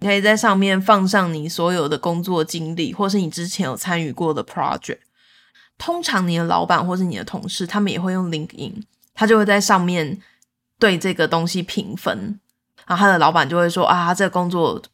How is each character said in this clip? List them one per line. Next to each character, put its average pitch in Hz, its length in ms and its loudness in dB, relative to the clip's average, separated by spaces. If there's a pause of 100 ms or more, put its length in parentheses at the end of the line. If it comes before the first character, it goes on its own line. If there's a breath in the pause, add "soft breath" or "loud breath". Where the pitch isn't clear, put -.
你 196 80 -2
可 202 40 2
以 202 80 2
在 214 160 4
上 214 220 2
面 196 200 2
放 190 300 4
上 185 240 2
你 156 160 -6
所 170 240 -2
有 165 160 0
的 147 80 0
工 170 260 -2
作 175 220 0
经 160 320 -8
历， 170 160 -4
或 196 160 -2
是 196 100 0
你 185 120 -2
之 175 180 -8
前 190 160 -4
有 131 100 -4
参 175 280 -4
与 147 100 -4
过 160 220 -2
的 117 100 -4
project。 - 540 -6 (800 soft breath)
通 349 240 -6
常 190 260 -2
你 170 80 0
的 170 80 0
老 170 220 0
板 170 180 2
或 180 100 -2
是 185 100 -2
你 165 120 -4
的 90 80 -8
同 - 240 -10
事， 185 180 -6
他 208 140 -4
们 202 100 0
也 - 80 -4
会 185 140 -2
用 185 160 -2
LinkedIn， 160 540 -10 (320)
他 214 120 0
就 220 120 6
会 208 80 4
在 202 120 4
上 202 220 4
面 175 400 -2 (580 loud breath)
对 196 200 4
这 185 160 -2
个 170 120 2
东 165 200 0
西 170 160 -4
评 - 340 -6
分。 202 420 -6 (480 soft breath)
然 175 120 -2
后 190 40 4
他 202 80 8
的 185 80 6
老 156 140 4
板 156 160 2
就 170 80 -2
会 175 140 2
说 175 180 0
，“啊， 175 240 2
这 196 140 2
个 180 40 -2
工 180 200 -2
作， 165 320 0 (120)